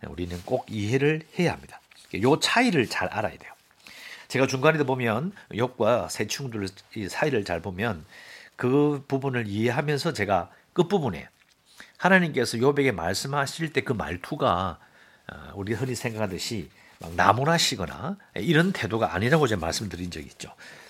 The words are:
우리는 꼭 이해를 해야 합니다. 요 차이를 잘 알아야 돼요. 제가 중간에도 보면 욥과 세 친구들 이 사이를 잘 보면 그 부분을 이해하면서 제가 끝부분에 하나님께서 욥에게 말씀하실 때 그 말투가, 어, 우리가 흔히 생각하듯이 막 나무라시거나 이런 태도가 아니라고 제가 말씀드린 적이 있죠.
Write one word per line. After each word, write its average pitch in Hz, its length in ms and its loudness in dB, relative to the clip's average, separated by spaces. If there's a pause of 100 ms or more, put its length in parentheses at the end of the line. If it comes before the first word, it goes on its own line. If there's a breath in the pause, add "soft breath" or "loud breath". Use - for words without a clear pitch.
우리는 87 360 -8
꼭 123 260 -4
이해를 131 540 0 (160)
해야 165 140 2
합니다. - 260 -14 (420)
요 139 180 6
차이를 175 480 4
잘 - 200 -4
알아야 101 300 -4
돼요. - 140 -20 (760 loud breath)
제가 131 200 2
중간에도 143 380 2
보면 127 480 0 (180 loud breath)
욥과 110 580 0
세 - 180 -4
친구들 110 400 -6 (280)
이 101 140 -6
사이를 127 340 0
잘 87 180 -4
보면 92 440 -6 (500 loud breath)
그 143 520 2
부분을 131 400 -2
이해하면서 131 640 0
제가 98 380 0 (220 soft breath)
끝부분에 147 540 0 (720 loud breath)
하나님께서 156 600 4
욥에게 135 340 4
말씀하실 135 800 -2
때 131 100 2
그 131 100 0
말투가, 92 840 0 (520 soft breath)
어, 76 240 -16
우리가 101 240 -4
흔히 127 160 -4
생각하듯이 107 760 -6 (300 soft breath)
막 85 160 -12
나무라시거나 110 1040 2 (180 soft breath)
이런 165 380 4
태도가 110 400 0
아니라고 131 340 4
제가 107 120 0
말씀드린 87 520 -4
적이 78 160 -10
있죠. - 260 -16 (360 loud breath)